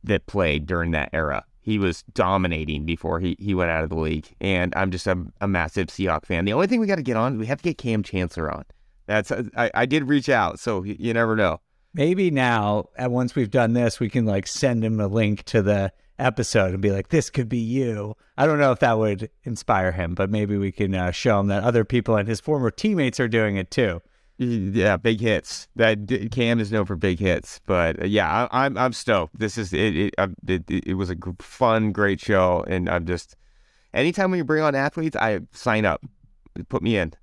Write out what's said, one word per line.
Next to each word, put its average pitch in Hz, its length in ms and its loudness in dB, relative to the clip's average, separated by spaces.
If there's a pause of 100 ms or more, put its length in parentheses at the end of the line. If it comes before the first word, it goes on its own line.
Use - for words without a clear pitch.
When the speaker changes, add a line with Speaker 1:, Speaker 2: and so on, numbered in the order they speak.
Speaker 1:
that 101 220 0
played 76 420 0
during 85 240 0
that 76 200 -2
era. 73 320 -2 (160)
He 110 200 -2
was 90 240 -2 (100)
dominating 82 720 0
before 82 340 -4
he, 90 200 -2
he 98 140 -2
went 87 180 0
out 80 120 0
of 78 60 -4
the 80 80 -4
league, 78 420 -4
and 90 360 0
I'm 95 140 0
just 90 160 -6
a, 92 120 0 (240)
a 101 80 -2
massive 87 380 -2
Seahawk 87 380 -2
fan. 90 200 -2
The 101 80 0
only 175 140 2
thing 233 120 0
we 220 80 0
gotta 185 140 0
get 123 160 -2
on, 120 200 0
we 110 100 -4
have 139 100 -2
to 175 120 -4
get - 80 -6
Cam 110 260 -2
Chancellor 87 460 -4
on. 73 140 -10 (420)
That's, 107 260 -2
I, 117 420 -2
I 117 120 2
did 139 220 0
reach 143 220 2
out, 107 300 2
so 107 200 -2
y-, 98 180 -6
you 113 160 -2
never 113 220 2
know. 90 240 2 (340)
Speaker 2:
Maybe 175 380 2
now, 113 560 2 (100)
uh, 123 120 -2
once 123 260 0
we've 113 160 0
done 117 220 4
this, 120 260 2
we 117 100 0
can, 120 160 0
like, 98 220 0
send 120 360 0
him 110 180 0
a 101 60 0
link 104 380 0
to 110 160 2
the 98 300 2 (260)
episode 113 540 2
and 92 100 -4
be 101 100 2
like, 98 180 -4
"This 156 200 2
could 120 200 -2
be 123 80 -2
you." 113 580 -4 (220)
I 135 80 4
don't 151 140 4
know 135 120 6
if 117 80 0
that 117 180 4
would 107 320 0 (140)
inspire 101 480 0
him, 85 240 -4
but 95 140 0
maybe 104 280 0
we 98 140 -2
can, 98 240 -2
uh, 90 160 0
show 110 280 2
him 101 80 2
that 101 160 0
other 117 200 4
people 117 320 0
and 104 140 0
his 110 100 -2
former 135 320 0
teammates 170 480 0
are 123 80 0
doing 107 300 2
it 92 140 -6
too. 95 300 0 (360)
Speaker 1:
Y-, 113 360 -2
yeah, 101 240 4
big 113 240 0
hits. - 560 -2
That 110 280 2
d-, 113 220 -2
Cam 117 320 0
is 104 100 -2
known 107 160 0
for 95 120 -6
big 90 220 0
hits, 92 460 -2
but, 87 360 0
uh, - 40 -4
yeah, 101 460 2
I, 131 140 2
I'm, 131 120 -2
I'm 127 140 2
stoked. 98 480 -2
This 107 180 -4
is 101 140 -6
it. 92 240 2
It, 95 220 0
uh, 95 100 0 (180)
it, 92 240 -2
it, 90 180 -2
it 92 80 -2
was 92 140 -4
a 90 60 -6
gr-, 90 140 -10 (100)
fun, 113 540 2
great 101 260 2
show, 92 480 2
and 90 220 -2
I'm 85 160 0
just, 87 320 -6 (560)
anytime 175 380 0
we 180 100 0
bring 156 200 0
on 147 140 2
athletes, 147 400 -2
I 107 240 0 (140)
sign 107 320 0
up. 85 180 0 (640)
Put - 160 -4
me 110 140 2
in. 82 260 -2